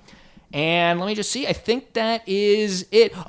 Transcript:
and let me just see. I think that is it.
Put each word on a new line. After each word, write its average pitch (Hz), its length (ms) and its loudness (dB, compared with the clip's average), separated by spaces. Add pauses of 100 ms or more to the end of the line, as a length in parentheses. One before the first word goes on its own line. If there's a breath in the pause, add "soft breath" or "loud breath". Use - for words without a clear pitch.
(560 soft breath)
and 170 420 0
let 180 80 -4
me 214 80 -4
just 208 160 -4
see. 269 160 -4
I 185 60 -2
think 233 400 -4
that 226 340 -2
is 202 640 0
it. 214 220 6 (160)